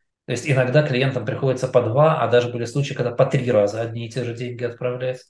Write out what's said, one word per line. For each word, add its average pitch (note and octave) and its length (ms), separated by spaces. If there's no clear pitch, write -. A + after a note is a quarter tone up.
То C3 60
есть B2 160
иногда B2+ 340
клиентам B2+ 420
приходится B2+ 420
по A#2+ 160
два, C3+ 380
а A#2 80
даже A#2+ 200
были A#2 160
случаи, C#3 300
когда B2+ 160
по - 140
три B2 260
раза G#2+ 300
одни A2+ 260
и A2+ 40
те B2+ 120
же A2+ 120
деньги A#2 300
отправляются B2+ 640